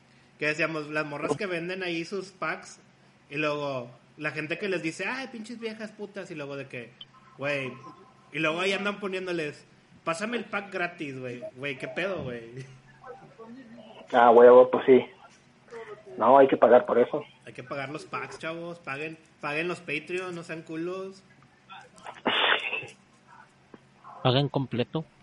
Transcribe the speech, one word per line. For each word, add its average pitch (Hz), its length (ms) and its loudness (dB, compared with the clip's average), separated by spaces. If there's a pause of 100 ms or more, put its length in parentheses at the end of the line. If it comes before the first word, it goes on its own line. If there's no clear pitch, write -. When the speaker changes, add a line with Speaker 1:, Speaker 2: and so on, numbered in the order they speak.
(400)
Speaker 1:
que 151 80 0
decíamos, 156 420 -2
las 151 160 -2
morras 147 320 -4
que 220 80 -6
venden 180 380 -6
ahí 170 220 -4
sus 190 260 -10
packs, - 480 -8 (500)
y 139 80 -12
luego 143 520 -4 (280)
la 151 140 -6
gente 156 260 -6
que 202 120 -6
les 175 120 -2
dice, 160 260 -6
"Ay, 262 200 -8
pinches 220 320 -14
viejas 220 320 -12
putas", 202 400 -14
y 165 40 -12
luego 143 200 -10
de 135 120 -10
que, 123 240 -12 (460)
güey, 135 340 -4 (600)
y 147 80 -6
luego 160 220 0
ahí 196 120 0
andan 196 260 -4
poniéndoles, 180 680 -6 (380)
"Pásame 202 340 -4
el 220 80 -8
pack 202 260 -8
gratis", 170 480 -8
güey, 123 240 -10 (120)
güey, 131 220 -8
¿qué 147 100 -10
pedo, 170 360 -6
güey? 120 420 -12 (1500)
Speaker 2:
Ah, 120 180 8
huevo, 123 400 12
pues 120 140 0
sí. 127 200 8 (1120)
No, 120 200 8
hay 135 100 10
que 156 100 2
pagar 120 280 8
por - 120 0
eso. 123 260 0 (220)
Speaker 1:
Hay 117 80 -16
que 131 100 -14
pagar 135 260 -8
los 151 160 -10
packs, 131 340 -10
chavos, 170 400 -10
paguen. 151 380 -10 (240)
Paguen 156 260 -4
los 175 120 -4
Patreon, 175 540 -6
no 170 100 -10
sean 165 200 -10
culos. 185 600 -8 (3000)
Speaker 3:
Paguen 135 260 2
completo. 135 560 -4 (180)